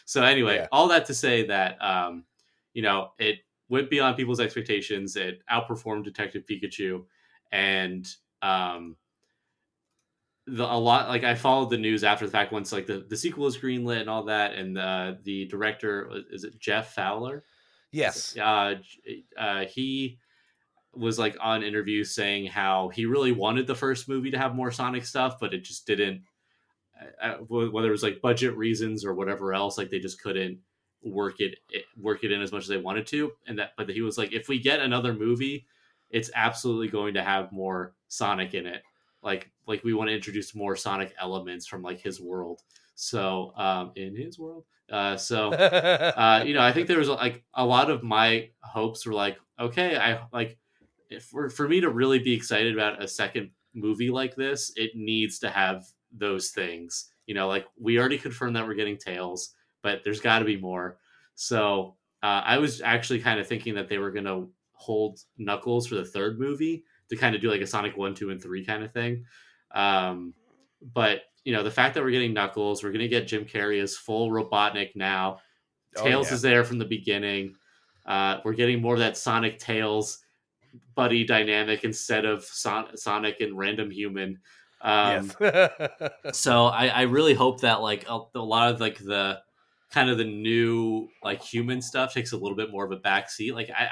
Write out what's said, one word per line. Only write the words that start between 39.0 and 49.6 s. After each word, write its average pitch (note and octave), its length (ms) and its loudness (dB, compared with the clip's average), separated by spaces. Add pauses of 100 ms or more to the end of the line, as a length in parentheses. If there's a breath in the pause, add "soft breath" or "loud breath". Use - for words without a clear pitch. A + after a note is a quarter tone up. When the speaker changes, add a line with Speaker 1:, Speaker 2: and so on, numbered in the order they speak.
Speaker 1:
Like, G2 300 -6 (140)
like, G#2+ 180 -4
we A#2 100 0
wanna G#2+ 180 0
introduce G#2 420 -6
more G2+ 220 -4
Sonic G2 420 -4
elements F#2 480 -8
from, F#2 160 -12
like, F2+ 180 -10
his F#2 200 -10
world." F2 420 -10 (320 soft breath)
So, F#2+ 640 -4
um, F#2 400 -2
in F#2+ 200 -10
his D#3+ 220 -12
world. D#3+ 260 -14 (260)
Uh, G2+ 260 -2
so, A2 440 0 (100)
Speaker 2:
<laughs> E3+ 460 4
Speaker 1:
uh, A2+ 300 6
you C#3+ 80 0
know, C3+ 80 6
I B2 100 6
think E3+ 160 0
there F3 100 4
was, C#3+ 100 4
like, B2 360 -2 (100)
a B2+ 100 2
lot B2+ 260 6
of A#2+ 120 -2
my A2+ 480 4 (120)
hopes A2 440 -4
were A2+ 80 -4
like, G2+ 240 0 (200)
"Okay, D3 380 0